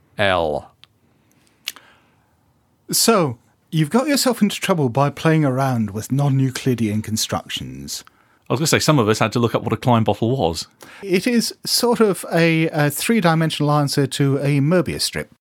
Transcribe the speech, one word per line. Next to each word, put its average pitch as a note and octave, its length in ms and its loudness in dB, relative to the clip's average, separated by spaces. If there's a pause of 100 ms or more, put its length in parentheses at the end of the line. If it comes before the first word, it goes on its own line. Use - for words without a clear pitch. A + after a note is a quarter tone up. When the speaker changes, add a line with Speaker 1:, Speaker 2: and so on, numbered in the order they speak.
(180)
Speaker 1:
L. F2+ 540 0 (2250)
Speaker 2:
So, E3+ 480 2 (320)
you've D#3 180 0
got C4+ 180 0
yourself C4 340 0
into G3+ 200 0
trouble D#3+ 260 0
by C#3 220 0
playing D#3 340 0
around B2+ 480 0
with A2 200 -8
non-Euclidean B2+ 880 0
constructions. C#2+ 1000 -8 (440)
Speaker 3:
I C#3 60 -2
was B2+ 60 -2
gonna D#3 80 0
say, B2+ 120 2
some D3+ 200 4
of G#2 100 2
us A2 80 2
had A2+ 140 0
to - 80 0
look A#2 160 0
up - 80 0
what A2 100 -2
a A2 40 -4
Klein A#2 260 2
bottle A2+ 340 0
was. E2+ 300 -2 (340)
Speaker 2:
It G3 240 0
is A#3+ 300 0 (100)
sort - 360 0
of G#3 300 0
a, E3 380 2
a D3 220 0
three-dimensional D#3+ 800 0
answer C#3+ 340 2
to C#3 320 0
a C#3+ 220 0
Möbius D3 420 0
strip. - 400 -6